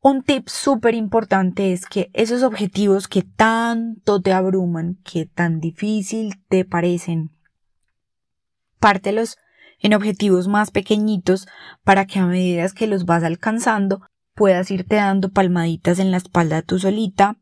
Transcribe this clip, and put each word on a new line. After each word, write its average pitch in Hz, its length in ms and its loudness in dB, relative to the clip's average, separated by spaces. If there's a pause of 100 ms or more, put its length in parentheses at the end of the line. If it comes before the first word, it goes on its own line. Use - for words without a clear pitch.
Un 269 220 2
tip 262 260 -2
súper 240 460 0
importante 196 760 0
es 180 140 -6
que - 260 -4
esos 233 300 0
objetivos 202 640 0
que 185 160 -2
tanto 226 1000 0
te 190 100 2
abruman, 185 720 -2
que 160 220 -6
tan 165 340 -2
difícil 208 880 -6
te 185 160 2
parecen, 170 680 -2 (1500)
pártelos 208 560 0 (440)
en 208 140 4
objetivos 196 540 2
más 208 220 0
pequeñitos 214 760 0 (380)
para 196 220 4
que 196 120 -6
a 185 80 2
medida 180 440 0
que 220 160 -4
los 196 180 -2
vas 170 200 2
alcanzando 196 760 -2 (340)
puedas 185 360 2
irte 190 260 -2
dando 196 340 0
palmaditas 175 680 0
en 190 120 2
la 180 80 0
espalda 165 440 0
tú 180 160 -4
solita 202 640 0